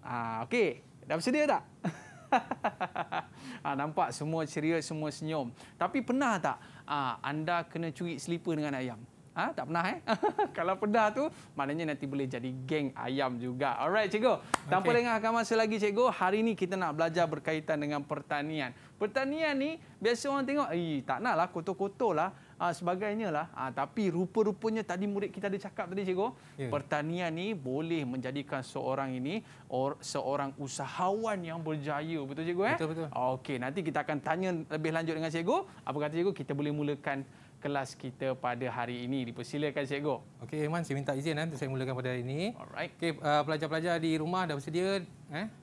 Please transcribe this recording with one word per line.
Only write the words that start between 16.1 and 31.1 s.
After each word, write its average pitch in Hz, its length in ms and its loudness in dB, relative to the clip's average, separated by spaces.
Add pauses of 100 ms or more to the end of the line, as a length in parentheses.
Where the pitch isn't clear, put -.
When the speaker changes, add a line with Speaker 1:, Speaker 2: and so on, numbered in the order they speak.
Speaker 1:
ni 226 140 4
kita 180 180 0
nak 180 220 0
belajar 165 320 4
berkaitan 156 500 0
dengan 147 240 0
pertanian. 147 680 -2 (240)
Pertanian 269 580 0
ni, 277 180 0 (280)
biasa 240 320 2
orang 277 160 0
tengok, 277 240 2
"Eh, 160 320 0
tak 131 160 -2
nak 226 160 2
lah, 170 160 4
kotor-kotor 196 640 0
lah," 165 160 4 (240)
ah, 175 160 2
sebagainya 190 580 0
lah. 156 220 0
Ah, 127 240 -4
tapi 202 340 0
rupa-rupanya 208 800 2
tadi 180 180 -2
murid 202 300 -2
kita 196 160 -2
ada 196 80 -2
cakap 185 320 -6
tadi, 190 160 -2
cikgu, 190 240 2 (240)
Speaker 2:
Ya. 135 160 -4
Speaker 1:
pertanian 156 640 0
ni 190 240 -2
boleh 147 480 0
menjadikan 131 560 -4
seorang 135 500 -2
ini 143 300 -2 (240)
or-, 131 320 0
seorang 139 580 -2
usahawan 185 840 -2